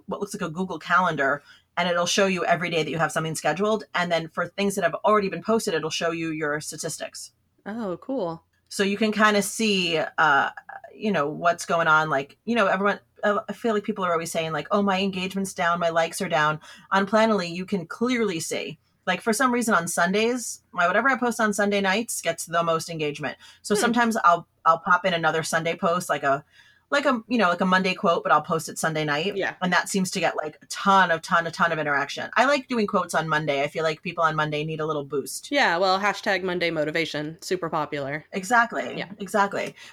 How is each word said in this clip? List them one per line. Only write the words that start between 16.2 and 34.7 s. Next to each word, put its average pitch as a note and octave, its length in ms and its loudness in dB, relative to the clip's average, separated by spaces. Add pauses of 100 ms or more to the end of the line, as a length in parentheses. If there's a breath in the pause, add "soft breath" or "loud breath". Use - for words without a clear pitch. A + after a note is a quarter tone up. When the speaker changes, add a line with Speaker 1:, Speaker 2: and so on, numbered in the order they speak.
Speaker 1:
are F3 80 -4
down." D#3 300 2 (320 loud breath)
On G3 160 2
Planoly, G#3 460 2
you F3+ 120 -6
can F#3 200 -4
clearly A#3 540 -2
see. D#3+ 400 -6 (280)
Like, F3+ 140 0
for A3+ 120 0
some B3+ 180 2
reason A#3 220 0
on E3+ 140 2
Sundays, G#3+ 760 0 (100)
my, F3 160 0
whatever A3 220 2
I C4 80 2
post A#3+ 220 0
on G#3+ 140 2
Sunday G3+ 280 2
nights G3+ 400 0
gets E3+ 240 -4
the E3+ 180 0
most E3 260 0
engagement. D3 460 -4 (280 loud breath)
So - 120 -2
Speaker 2:
Hmm. C4+ 60 2
Speaker 1:
sometimes A#3 420 2
I'll, E3+ 240 4 (160)
I'll E3 140 6
pop F3 280 2
in F#3 100 2
another D#3+ 260 2
Sunday E3 340 0
post, F3+ 320 0
like D3 140 -2
a, C#3 240 2 (460 soft breath)
like C#4+ 140 2
a, B3+ 220 2
you A#3+ 120 2
know, F3+ 100 4
like F3 120 0
a F#3+ 40 2
Monday F#3 300 4
quote, E3+ 260 2
but F#3 100 0
I'll D#3 120 4
post D#3+ 260 -2
it - 80 -12
Sunday D#3 260 -2
night. D#3 320 -2
Speaker 2:
Yeah. D#3 260 -4
Speaker 1:
And F3+ 120 0
that E3 160 2
seems F#3 220 0
to F#3+ 80 -4
get, D#3+ 180 0
like, D3+ 240 -6
a - 60 -20
ton F#3+ 420 4
of, E3 140 0
ton, E3+ 240 0
a D#3+ 40 -8
ton E3+ 200 0
of D#3 80 -2
interaction. C#3 560 -2
I A#3 100 6
like C#4+ 220 2
doing A#3 180 0
quotes G#3 300 0
on D#3+ 120 0
Monday. D3+ 360 0
I D3+ 60 0
feel D#3+ 140 -4
like D#3+ 200 -2
people E3+ 200 -4
on D#3 120 2
Monday D3+ 300 0
need D#3 140 -6